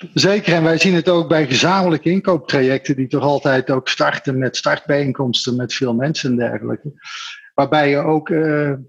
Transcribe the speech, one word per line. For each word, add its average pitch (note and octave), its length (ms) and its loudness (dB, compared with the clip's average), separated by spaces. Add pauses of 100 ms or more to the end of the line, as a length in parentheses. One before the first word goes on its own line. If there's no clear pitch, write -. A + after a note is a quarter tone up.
(140)
Zeker, F#3+ 400 2
en E3 100 2
wij D#3+ 140 4
zien F#3+ 160 2
het E3 160 2
ook E3+ 180 2
bij D#3 200 2
gezamenlijke D#3+ 600 0
inkooptrajecten D3 840 0
die C3 120 -2
toch C3 160 -2
altijd C#3 480 0
ook C3 180 -2
starten C#3+ 480 -2
met B2+ 200 -2
startbijeenkomsten C#3 1000 -2
met B2 180 -4
veel B2 200 -2
mensen C#3 380 -2
en A#2+ 60 0
dergelijke. A#2 540 -4 (640)
Waarbij C#3+ 360 2
je C#3 80 2
ook, D3+ 320 0
eh, D3+ 420 0 (180)